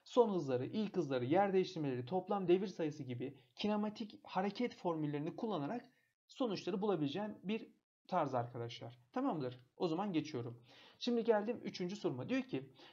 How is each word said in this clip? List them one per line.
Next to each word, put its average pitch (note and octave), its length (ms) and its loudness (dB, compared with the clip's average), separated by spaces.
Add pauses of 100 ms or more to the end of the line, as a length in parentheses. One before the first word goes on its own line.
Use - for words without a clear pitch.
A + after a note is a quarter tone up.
son A3 300 6
hızları, C3 320 0
ilk G3+ 320 -2
hızları, C3+ 280 2
yer F#3 280 6
değiştirmeleri, D3 520 0
toplam G3 420 -2
devir F#3+ 200 6
sayısı D3+ 360 -4
gibi B2+ 340 -6 (180)
kinematik G#3 680 -2
hareket G3+ 520 0
formüllerini D3+ 600 -2
kullanarak G#3 540 -4 (380)
sonuçları F#3+ 540 -2
bulabileceğin F#3+ 600 0
bir G#3+ 240 -4 (400)
tarz D3+ 260 0
arkadaşlar. A#2+ 680 -4 (120)
Tamamdır. E3+ 480 -2 (180)
O F#3 100 0
zaman F3+ 260 0
geçiyorum. B2 460 -2 (400)
Şimdi A#3+ 240 0
geldim G#3+ 400 2
üçüncü F3+ 320 -4
soruma. C3 340 -2
Diyor B3+ 120 2
ki C#3 280 -6 (240)